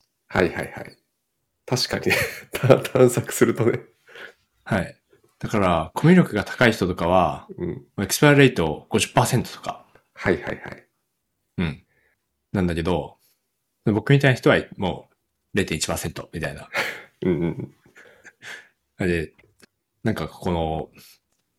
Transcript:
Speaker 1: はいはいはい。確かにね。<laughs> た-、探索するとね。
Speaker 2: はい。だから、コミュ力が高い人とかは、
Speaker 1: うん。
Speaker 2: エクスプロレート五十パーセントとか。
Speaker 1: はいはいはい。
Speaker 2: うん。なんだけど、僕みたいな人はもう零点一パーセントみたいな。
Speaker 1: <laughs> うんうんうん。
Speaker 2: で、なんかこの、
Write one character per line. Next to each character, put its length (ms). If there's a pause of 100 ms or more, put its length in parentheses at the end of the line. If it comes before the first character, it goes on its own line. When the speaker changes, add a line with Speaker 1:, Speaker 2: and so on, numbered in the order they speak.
(280)
Speaker 1:
は 160
い 100
は 100
い 80
は 100
い。 160 (680)
確 220
か 120
に 80
ね。 80 (220)
<laughs> 140
た-、 300
探 280
索 240
す 120
る 100
と 100
ね。 140 (840)
Speaker 2:
は 180
い。 140 (440)
だ 80
か 120
ら、 360
コ 120
ミ 60
ュ 40
力 180
が 80
高 240
い 60
人 140
と 80
か 120
は、 400 (100)
Speaker 1:
う 80
ん。 220 (160)
Speaker 2:
エ 40
ク 60
ス 60
プ 60
ロ 100
レ 120
ー 60
ト 360
五 100
十 100
パ 120
ー 40
セ 120
ン 60
ト 80
と 100
か。 260 (260)
Speaker 1:
は 180
い 100
は 100
い 100
は 100
い。 160 (720)
Speaker 2:
う 40
ん。 220 (680)
な 100
ん 60
だ 80
け 80
ど、 340 (680)
僕 260
み 80
た 100
い 20
な 40
人 140
は 80 (180)
も 340 (440)
う 40
零 80
点 120
一 100
パ 60
ー 40
セ 120
ン 40
ト 200
み 80
た 80
い 60
な。 140 (260)
Speaker 1:
<laughs> 280
う 60
ん 100
う 80
ん 260 (1300)
う 60
ん。 20
Speaker 2:
で、 260 (680)
な 80
ん 40
か 120
こ 240
の、 400 (680)